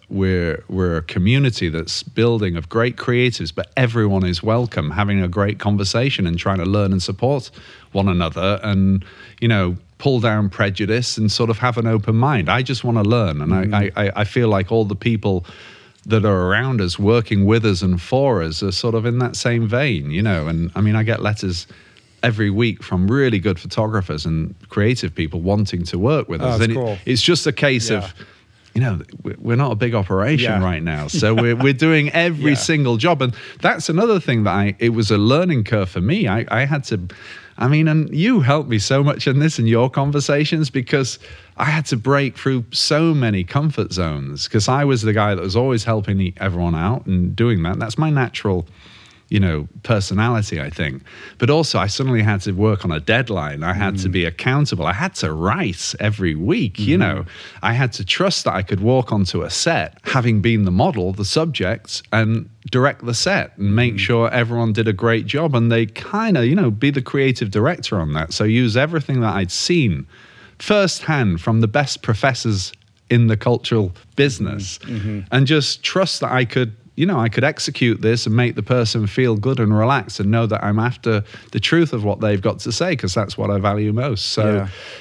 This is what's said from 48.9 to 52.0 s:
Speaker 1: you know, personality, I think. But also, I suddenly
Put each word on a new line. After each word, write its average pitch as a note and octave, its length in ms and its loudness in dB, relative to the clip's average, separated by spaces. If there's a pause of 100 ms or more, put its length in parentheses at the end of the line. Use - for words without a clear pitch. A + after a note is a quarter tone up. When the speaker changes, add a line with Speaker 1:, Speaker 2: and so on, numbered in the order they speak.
Speaker 1:
you G#2 100 0
know, D#2+ 280 0 (160)
personality, G#2 760 0
I C#2+ 100 -8
think. C#2+ 340 -6 (340)
But A#2+ 120 0
also, D3 280 2
I F#2 100 0
suddenly B2 360 0